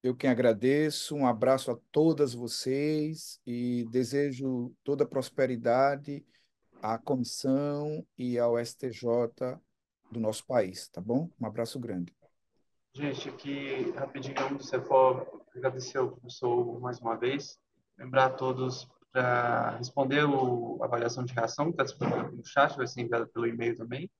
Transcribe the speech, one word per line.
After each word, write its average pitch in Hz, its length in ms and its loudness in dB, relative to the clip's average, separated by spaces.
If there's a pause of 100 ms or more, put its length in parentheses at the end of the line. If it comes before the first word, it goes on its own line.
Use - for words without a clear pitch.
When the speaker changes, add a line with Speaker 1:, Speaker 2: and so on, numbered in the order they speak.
Speaker 1:
Eu 127 140 0
quem 135 140 0
agradeço, 127 840 2
um 143 120 2
abraço 127 440 2
a 117 80 -4 (140)
todas 147 420 4
vocês 147 1120 -4
e 120 440 -2
desejo 127 920 -2
toda 143 220 0
a - 40 0
prosperidade 135 1120 0 (600)
à 113 160 -2
comissão 143 1040 -2 (140)
e 123 200 -2
ao 120 200 4
S 120 180 -6
T 127 140 -6
J 120 680 -2 (520)
do 117 100 -8
nosso 107 240 -2
país, 101 440 0
tá - 120 -12
bom? 120 300 -2 (100)
Um 120 60 -4
abraço 113 340 -6
grande. 92 340 -6 (760)
Speaker 2:
Gente, 143 380 -6
aqui - 600 -4
rapidinho, 135 440 -6
em - 40 0
nome 139 180 -2
do - 60 -10
cefor, 131 760 4 (140)
agradecer 127 400 -4
ao 127 140 2
professor 120 480 -2
Hugo 120 220 -2
mais 123 200 -6
uma 117 160 -2
vez, 135 420 -4 (380)
lembrar 131 300 4
a 131 40 2
todos 127 560 -2 (240)
pra 120 680 2
responder 135 480 2
o, 127 560 2
a - 20 0
avaliação 120 400 -2
de 120 80 -6
reação 120 380 0
que 170 80 -6
tá 139 60 2
disponível - 460 -2
no - 140 -14
chat, 143 320 4
vai 131 100 -2
ser 123 140 -8
enviada 117 260 -2
pelo 117 200 -4
e-mail 117 280 0
também. 127 460 -8